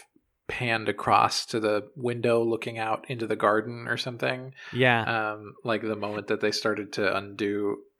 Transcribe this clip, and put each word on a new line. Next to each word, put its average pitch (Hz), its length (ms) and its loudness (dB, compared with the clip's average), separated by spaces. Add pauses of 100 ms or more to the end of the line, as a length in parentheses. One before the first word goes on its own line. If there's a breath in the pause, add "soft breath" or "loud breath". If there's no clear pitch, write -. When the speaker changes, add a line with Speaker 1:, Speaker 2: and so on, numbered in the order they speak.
(480)
Speaker 1:
panned 113 400 -2
across 110 580 4
to 123 120 -2
the 107 380 0
window 120 480 2
looking 113 340 -2
out 110 320 -2
into 117 160 -6
the 110 80 -2
garden 110 540 2
or 117 80 0
something. 131 580 -6 (180 loud breath)
Speaker 2:
Yeah. 117 600 2
Speaker 1:
Um, 107 220 -12 (100)
like, 110 180 0
the 110 140 -2
moment 104 320 -4
that 107 120 0
they 104 120 2
started 104 400 -2
to 98 240 2
undo, 101 600 -2 (220)